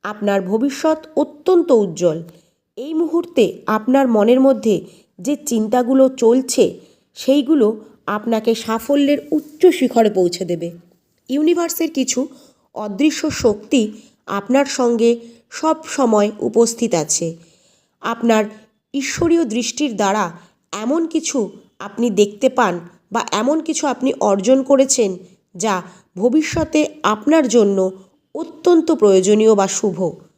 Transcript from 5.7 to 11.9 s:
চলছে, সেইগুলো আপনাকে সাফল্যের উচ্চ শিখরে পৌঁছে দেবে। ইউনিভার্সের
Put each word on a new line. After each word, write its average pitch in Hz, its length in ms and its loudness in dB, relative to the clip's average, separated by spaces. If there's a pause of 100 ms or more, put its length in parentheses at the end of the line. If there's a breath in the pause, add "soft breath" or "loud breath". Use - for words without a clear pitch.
চলছে, 254 720 2 (340 soft breath)
সেইগুলো 254 680 0 (260 loud breath)
আপনাকে 220 500 -2
সাফল্যের 277 600 -2 (140)
উচ্চ - 340 -2
শিখরে 233 440 4
পৌঁছে 180 360 -2
দেবে। 170 260 -6 (580)
ইউনিভার্সের 330 600 -2